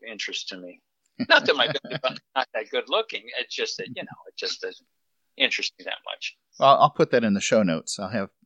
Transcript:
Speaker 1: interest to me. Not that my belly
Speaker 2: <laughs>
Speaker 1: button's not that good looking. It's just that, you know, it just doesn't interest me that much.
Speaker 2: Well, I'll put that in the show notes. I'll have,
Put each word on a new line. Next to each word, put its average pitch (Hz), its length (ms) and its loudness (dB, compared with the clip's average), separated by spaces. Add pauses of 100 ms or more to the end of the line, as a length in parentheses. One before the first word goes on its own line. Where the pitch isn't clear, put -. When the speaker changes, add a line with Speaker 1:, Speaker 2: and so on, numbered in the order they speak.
Speaker 1:
interest 104 460 -10
to 95 60 -12
me. 90 240 -18 (480)
Not 311 180 4
that 156 100 2
my 120 100 2
belly - 320 -6
Speaker 2:
<laughs> - 40 -18
Speaker 1:
button's 127 180 -4 (160)
not 131 180 0
that 110 160 -6
good 120 180 -4
looking. 151 400 -4 (100)
It's 123 160 -8
just 117 240 -6
that, 95 100 -10
you - 160 -12
know, - 140 -18 (100)
it - 80 -20
just - 240 -8
doesn't - 260 -10 (500)
interest 120 440 -2
me 92 60 -16
that - 180 -8
much. - 320 -12 (240)
Speaker 2:
Well, 135 200 8
I'll 147 100 8
put - 200 2
that 120 140 4
in 104 100 4
the 98 60 0
show 110 240 4
notes. 82 340 -2
I'll 95 120 -6
have, 98 200 -4 (160)